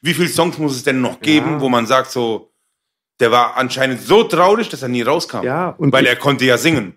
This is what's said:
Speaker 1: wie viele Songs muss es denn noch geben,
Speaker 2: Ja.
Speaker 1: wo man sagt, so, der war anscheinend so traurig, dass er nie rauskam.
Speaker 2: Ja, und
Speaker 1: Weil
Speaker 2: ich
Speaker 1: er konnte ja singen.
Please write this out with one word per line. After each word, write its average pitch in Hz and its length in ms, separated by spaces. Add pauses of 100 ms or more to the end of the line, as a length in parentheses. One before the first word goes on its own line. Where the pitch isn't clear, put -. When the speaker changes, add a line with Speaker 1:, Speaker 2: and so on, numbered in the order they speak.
Speaker 1:
wie 170 120
viele 170 140
Songs 165 300
muss 147 180
es 123 80
denn 131 160
noch 120 200
geben, 151 320
Speaker 2:
Ja. 147 80
Speaker 1:
wo 135 80
man 120 180
sagt, 131 240
so, 113 420 (680)
der 117 120
war 120 240
anscheinend 131 460
so 208 220
traurig, 202 440
dass - 140
er 127 60
nie 120 140
rauskam. 131 400
Speaker 2:
Ja, 156 280
und 143 220
Speaker 1:
Weil 135 120
Speaker 2:
ich 123 60
Speaker 1:
er 120 60
konnte 143 280
ja 123 140
singen. 131 380